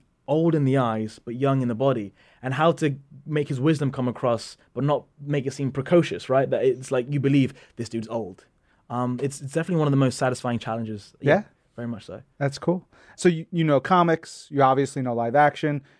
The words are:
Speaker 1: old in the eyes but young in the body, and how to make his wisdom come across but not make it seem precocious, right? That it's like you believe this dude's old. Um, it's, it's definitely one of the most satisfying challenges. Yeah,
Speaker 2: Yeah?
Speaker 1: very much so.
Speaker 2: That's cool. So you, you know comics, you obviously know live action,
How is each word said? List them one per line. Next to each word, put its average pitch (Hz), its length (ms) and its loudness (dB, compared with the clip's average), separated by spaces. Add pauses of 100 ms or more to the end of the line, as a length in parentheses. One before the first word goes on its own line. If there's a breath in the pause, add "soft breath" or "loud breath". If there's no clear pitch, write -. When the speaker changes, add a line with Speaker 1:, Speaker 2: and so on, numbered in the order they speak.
(260)
Speaker 1:
old 160 300 2
in 147 80 2
the 135 140 4
eyes 110 480 -2
but 117 100 -8
young 135 260 0
in 123 60 0
the 120 80 -2
body, 117 380 0 (280 soft breath)
and 131 120 -4
how 160 180 2
to 160 240 0 (300)
make 147 240 -4
his 135 100 -4
wisdom 139 320 2
come 127 160 -4
across 117 480 -2 (180)
but 131 120 -2
not 143 180 0 (160)
make 143 260 -4
it 139 60 -6
seem 135 220 -6
precocious, 143 560 0
right? 131 200 2
That 120 140 0
it's 131 260 0
like 127 240 0
you 143 60 0
believe 135 340 2 (220 soft breath)
this - 140 -8
dude's 113 180 -6
old. 107 380 -10 (440)
Um, 123 320 -4
it's, 139 200 -6
it's 135 100 -10
definitely 165 280 -2
one 151 80 2
of 143 40 2
the 139 60 4
most 131 200 2
satisfying 123 400 -2
challenges. 113 600 -8
Yeah, 135 140 2
Speaker 2:
Yeah? 202 100 2 (320)
Speaker 1:
very 120 140 -10
much 101 160 -10
so. 98 160 -14 (160)
Speaker 2:
That's 139 200 -4
cool. - 300 -4 (280 soft breath)
So - 140 2
you, 165 220 0
you 170 140 0
know 143 160 4
comics, 170 680 2
you 139 140 2
obviously 135 380 2
know 123 120 -4
live 117 220 0
action, 147 400 4 (240 soft breath)